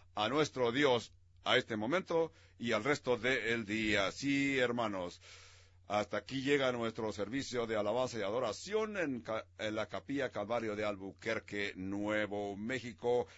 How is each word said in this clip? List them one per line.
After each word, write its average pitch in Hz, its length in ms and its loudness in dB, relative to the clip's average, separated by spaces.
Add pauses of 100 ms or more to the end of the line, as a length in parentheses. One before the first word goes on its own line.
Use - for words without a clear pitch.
(140)
a 107 160 2
nuestro 131 420 2
Dios 127 400 4 (320)
a 113 140 6
este 120 180 0
momento 160 560 0 (280)
y 117 140 -2
al 107 100 2
resto 131 340 2
del 117 480 0
día. 104 460 2
Sí, 139 480 2
hermanos. 110 600 0 (680)
Hasta 104 300 0
aquí 131 260 -6
llega 135 280 4
nuestro 113 400 -2
servicio 117 540 -2
de 110 100 0
alabanza 113 440 2
y - 20 -2
adoración 131 760 -2
en 139 240 -2
ca-, 113 220 -4 (140)
en 107 160 -4
la 107 140 -2
Capilla 131 420 -4
Calvario 110 460 -2
de 107 100 -2
Albuquerque, 101 920 -4
Nuevo 101 800 -2
México, 120 720 -2 (120)